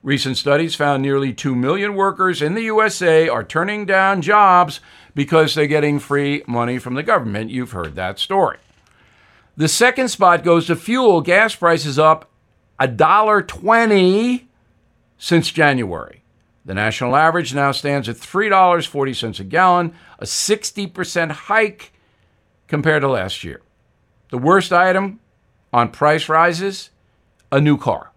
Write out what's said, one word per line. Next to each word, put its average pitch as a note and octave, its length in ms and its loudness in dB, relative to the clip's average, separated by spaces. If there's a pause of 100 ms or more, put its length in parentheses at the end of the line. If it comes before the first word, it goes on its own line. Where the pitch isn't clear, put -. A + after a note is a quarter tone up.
Recent C3+ 340 -4
studies D#3+ 380 0
found C#3+ 260 0
nearly C#3 320 -2
two C3+ 220 -4
million F#3+ 400 -2
workers F#3+ 440 0
in D3+ 140 -2
the A3+ 100 -4
U A3 200 0
S - 180 -2
A D#3+ 260 4
are A#2 160 -2
turning G3+ 440 -4
down F#3+ 340 2
jobs F3+ 580 4 (360)
because D3+ 400 2
they're D3+ 100 0
getting D3 320 0
free C#3+ 480 -4
money A#2+ 320 -4
from B2 160 -10
the C3+ 80 -6
government. A2+ 480 -4
You've B2 220 -8
heard D#2+ 240 -10
that F#2 240 -8
story. F#3+ 380 -2 (1000)
The D#3 100 0
second B3+ 420 0
spot F3 340 2
goes E3+ 240 2
to E3 80 0
fuel. G#3+ 460 2
Gas G3+ 340 0
prices D3+ 420 0
up D#3 320 2 (500)
a C3 80 0
dollar F#3+ 540 2
twenty A3 1040 2 (680)
since - 340 0
January. B2 680 -2 (440)
The F#2 100 -10
national A2+ 400 -2
average D#3+ 400 2
now C#3 160 0
stands C#3 360 -4
at A#2 100 -8
three G#3 320 -4
dollars F3+ 360 4
forty C3+ 280 -4
cents A2 260 -8
a G2 40 -12
gallon, F3 520 2 (240)
a - 80 -12
sixty - 580 -4
percent E3+ 460 -6
hike G#3 640 -4 (720)
compared D3+ 340 0
to C#3 60 0
last G2 360 -4
year. D#2 180 -14 (680)
The B2+ 80 -8
worst F3 340 2
item F#3 480 0 (540)
on A#2+ 160 2
price D#3 400 0
rises, F3 640 0 (600)
a C#3 80 2
new D3 180 4
car. G#2+ 400 -6